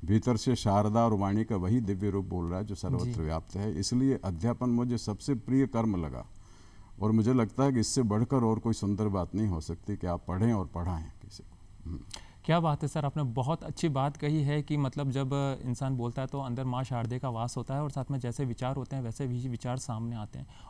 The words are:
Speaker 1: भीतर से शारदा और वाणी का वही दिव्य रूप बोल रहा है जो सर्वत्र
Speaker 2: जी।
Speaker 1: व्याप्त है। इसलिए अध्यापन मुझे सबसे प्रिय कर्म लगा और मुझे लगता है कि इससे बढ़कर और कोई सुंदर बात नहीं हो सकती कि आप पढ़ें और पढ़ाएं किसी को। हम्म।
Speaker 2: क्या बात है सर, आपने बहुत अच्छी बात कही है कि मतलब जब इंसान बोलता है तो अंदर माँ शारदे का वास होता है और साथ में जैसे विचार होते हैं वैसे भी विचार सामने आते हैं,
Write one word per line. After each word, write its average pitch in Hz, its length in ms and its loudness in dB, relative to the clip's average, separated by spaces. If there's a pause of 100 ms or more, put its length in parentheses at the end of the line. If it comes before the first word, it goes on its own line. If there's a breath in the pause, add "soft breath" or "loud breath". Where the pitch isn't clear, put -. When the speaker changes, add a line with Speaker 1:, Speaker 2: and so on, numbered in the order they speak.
Speaker 1:
भीतर 110 320 4
से 120 200 2
शारदा 107 480 4
और 113 80 4
वाणी 101 320 2
का 113 120 -2
वही 95 240 2
दिव्य 101 300 0
रूप 95 140 0
बोल 90 220 -2
रहा 90 120 -2
है 101 60 -4
जो 104 100 -6
सर्वत्र 80 300 -2
Speaker 2:
जी। 120 160 -2
Speaker 1:
व्याप्त 80 360 -4
है। 101 240 -2
इसलिए 123 440 2
अध्यापन 117 460 0
मुझे 120 280 2
सबसे 107 360 -2
प्रिय 127 320 2
कर्म 110 380 2
लगा 64 220 -6 (760 soft breath)
और 107 80 4
मुझे 110 240 6
लगता 123 300 4
है 139 80 4
कि 123 80 4
इससे 127 220 2
बढ़कर 117 420 4
और 110 140 4
कोई 113 140 0
सुंदर 104 360 2
बात 95 260 0
नहीं 107 120 2
हो 87 140 0
सकती 82 360 -6
कि - 100 -4
आप 87 220 -2
पढ़ें 98 240 2
और 98 140 0
पढ़ाएं 85 460 -4 (100)
किसी - 200 -18
को। - 480 -16
हम्म। - 100 -6 (440 loud breath)
Speaker 2:
क्या 165 160 4
बात 156 220 2
है 147 60 -2
सर, 143 160 -2
आपने 143 180 -2
बहुत 131 420 -2
अच्छी - 240 -2
बात 139 280 0
कही 151 260 0
है 147 200 2
कि 147 140 -2
मतलब 139 340 0
जब 135 540 0
इंसान 131 320 -2
बोलता 120 260 -2
है 131 60 -4
तो 139 120 -6
अंदर 127 240 -4
माँ 127 200 -2
शारदे 120 340 -2
का 135 100 -4
वास 117 280 -2
होता 127 180 -4
है 143 80 0
और 147 80 -2
साथ 135 200 -4
में 135 100 -2
जैसे 120 240 -2
विचार 127 320 -2
होते 135 200 -6
हैं 131 60 -4
वैसे 120 240 -4
भी 123 220 -2
विचार 123 280 -4
सामने 117 400 -4
आते 107 220 -8
हैं, 135 80 -10 (240 loud breath)